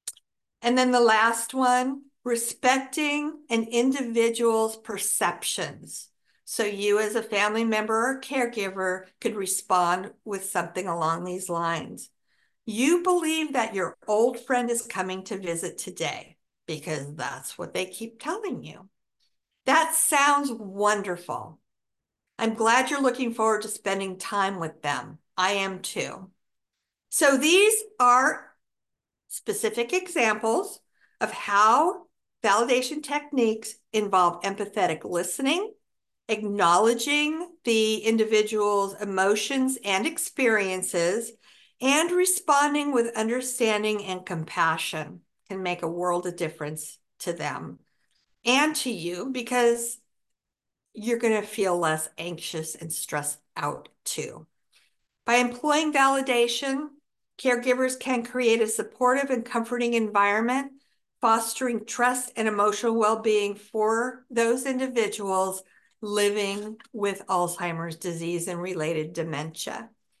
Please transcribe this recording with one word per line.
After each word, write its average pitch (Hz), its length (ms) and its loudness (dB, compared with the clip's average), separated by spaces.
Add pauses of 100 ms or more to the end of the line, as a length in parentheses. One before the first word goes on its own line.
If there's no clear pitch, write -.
(600)
And 240 160 2
then 254 140 4
the 247 100 4
last 220 540 4
one, 262 480 2 (200)
respecting 277 1300 -2
an 226 140 2
individual's 233 1120 2
perceptions. - 1300 -4 (360)
So - 180 -4
you 208 360 2
as 214 160 0
a 220 80 -2
family 214 420 0
member 220 440 0
or 262 120 -4
caregiver 196 840 -4 (120)
could 220 160 -4
respond 185 800 0 (100)
with 196 260 -8
something 185 380 -4
along 170 360 -2
these 180 260 -8
lines. 170 640 -6 (520)
"You 269 380 2
believe 320 520 0
that 233 200 0
your 185 240 -4 (100)
old 226 320 2
friend 247 300 -2
is 233 140 -2
coming 185 420 -6
to - 120 -8
visit 175 420 -6
today - 580 -8 (300)
because 147 480 -8
that's 135 420 -10
what - 160 -10
they 277 140 -4
keep 226 340 -14
telling 339 400 -6
you. 190 260 -18 (800)
That 320 300 4
sounds 285 560 2
wonderful. 190 1080 -2 (800)
I'm 220 160 0
glad 233 380 4
you're 285 100 -2
looking 240 320 0
forward 220 300 2
to 214 40 -10
spending 196 500 -4
time 196 420 -2
with 160 240 -8
them. 135 340 -4 (180)
I 185 180 2
am 190 280 -4
too." 190 500 -8 (800)
So 277 280 4
these 370 360 6 (260)
are 254 540 4 (760)
specific 220 640 -4
examples 285 880 0 (400)
of 220 100 -2
how 220 760 4 (360)
validation 254 580 2
techniques 262 760 -2 (180)
involve 190 500 2
empathetic 196 600 -2
listening, 269 680 -2 (540)
acknowledging 233 1400 2
the 220 360 4
individual's 214 960 2
emotions 214 920 0
and 202 200 0
experiences, 202 1300 0 (480)
and 302 320 2
responding 294 800 2
with 233 240 0
understanding 220 880 0
and 185 220 -8
compassion 160 960 -4 (240)
can 190 160 -8
make 175 180 -4
a 170 60 -4
world 175 400 -2
of 170 80 -8
difference 156 640 -8 (200)
to 175 120 -6
them 156 480 -8 (640)
and 285 320 2
to 262 160 -4
you 180 360 -6
because 240 720 0 (960)
you're 233 240 -2
gonna 226 240 2
feel 190 360 0
less 156 400 0
anxious 165 580 -8
and 160 160 -12
stressed - 480 -6 (160)
out 147 320 -6 (160)
too. - 420 -8 (800)
By 233 100 2
employing 294 580 2
validation, 269 960 2 (500)
caregivers 254 600 0
can 247 240 0
create 233 380 2
a 220 60 2
supportive 254 640 0
and 233 160 0
comforting 240 480 -2
environment, 226 800 2 (500)
fostering 226 640 0
trust 247 500 0
and 220 120 0
emotional 208 480 0
well-being 214 600 2
for 226 720 -2
those 240 360 2
individuals 208 1000 -2 (380)
living 208 760 -2 (160)
with 202 340 -4
Alzheimer's 170 680 -2
disease 170 520 -6
and 175 140 -6
related 165 520 -4
dementia. 160 760 -8 (320)